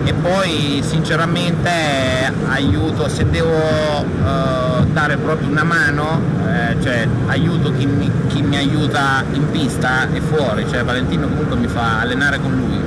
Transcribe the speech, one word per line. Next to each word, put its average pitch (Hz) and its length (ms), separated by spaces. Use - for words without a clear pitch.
E - 100
poi 160 680
sinceramente 165 840
aiuto, 143 600
se 156 220
devo, 165 240
eh, 143 1400
dare 147 240
proprio 139 320
una 151 140
mano, 156 580
eh, - 340
cioè 117 240
aiuto - 460
chi 143 140
mi, 143 240
chi - 160
mi 139 140
aiuta 139 680
in 147 200
pista 127 600
e - 80
fuori, 123 480
cioè 127 140
Valentino 123 460
comunque - 260
mi 120 140
fa 113 320
allenare 131 400
con 135 120
lui. 120 340